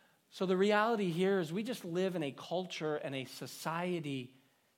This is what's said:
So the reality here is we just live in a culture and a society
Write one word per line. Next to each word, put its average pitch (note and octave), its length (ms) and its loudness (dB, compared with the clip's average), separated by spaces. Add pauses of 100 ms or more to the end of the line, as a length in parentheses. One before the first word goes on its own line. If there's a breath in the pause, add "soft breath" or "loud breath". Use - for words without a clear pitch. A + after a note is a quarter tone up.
(320 soft breath)
So F#3+ 140 -2
the F#3 100 4
reality G#3 540 4
here F#3 300 4
is D#3+ 120 -2
we G#3 120 -2
just A#3 200 -6
live F3+ 300 0
in E3+ 80 -2
a C#3 80 -2
culture E3 640 -4
and C#3 200 -4
a C3 80 -4
society D3 1080 -4 (460 soft breath)